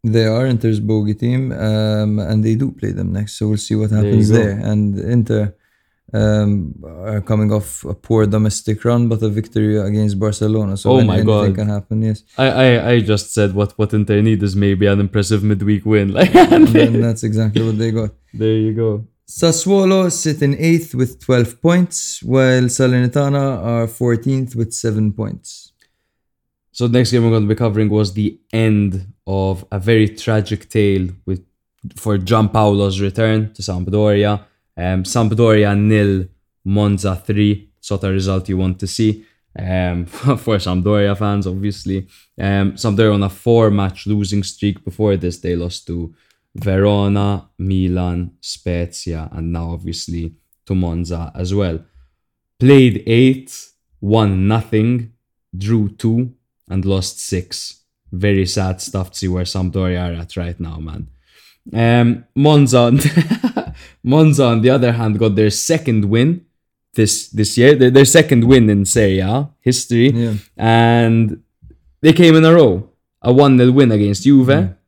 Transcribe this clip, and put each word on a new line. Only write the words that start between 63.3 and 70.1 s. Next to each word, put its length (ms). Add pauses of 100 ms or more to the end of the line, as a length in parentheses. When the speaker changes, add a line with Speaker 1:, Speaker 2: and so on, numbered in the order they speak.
Speaker 2:
<laughs> 520
Monza, 420
on 160
the 100
other 220
hand, 260
got 160
their 160
second 540
win 400 (500)
this, 340
this 280
year. 180
Their, 160
their 140
second 400
win 240
in 160
Serie 340
A 300 (100)
history. 520